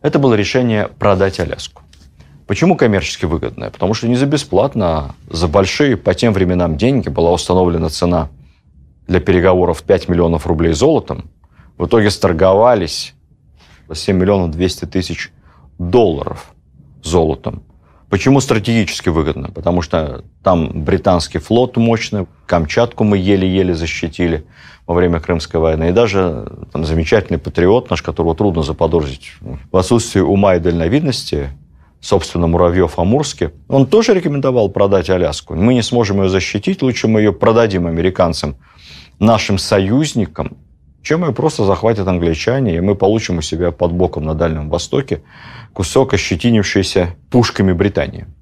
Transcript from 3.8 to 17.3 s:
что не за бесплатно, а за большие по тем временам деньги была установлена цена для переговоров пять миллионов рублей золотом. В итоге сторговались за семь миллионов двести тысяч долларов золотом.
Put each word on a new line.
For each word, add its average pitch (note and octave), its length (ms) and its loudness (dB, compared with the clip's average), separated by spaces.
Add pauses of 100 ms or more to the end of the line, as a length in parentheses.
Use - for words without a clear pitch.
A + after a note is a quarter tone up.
что A2+ 140 -4
не B2 80 2
за B2+ 100 0
бесплатно, C3 640 0
а D#2 280 -4 (140)
за E2 180 -2
большие G2+ 500 2
по F#2+ 160 0
тем A2+ 200 0
временам F2+ 440 0
деньги A2+ 320 0
была E2 220 2
установлена F2 580 0
цена E2 400 -2 (760)
для F2+ 120 2
переговоров F2+ 640 2
пять F#2+ 240 2
миллионов E2+ 380 0
рублей E2 280 0
золотом. B2 560 0 (480)
В E2+ 100 -4
итоге G#2+ 220 4
сторговались F#2+ 1040 2 (720)
за D#2 80 -12
семь F#2+ 220 0
миллионов F#2 340 2
двести F2 340 -2
тысяч - 460 -6 (460)
долларов F2+ 760 0 (500)
золотом. D#2 600 -2 (460)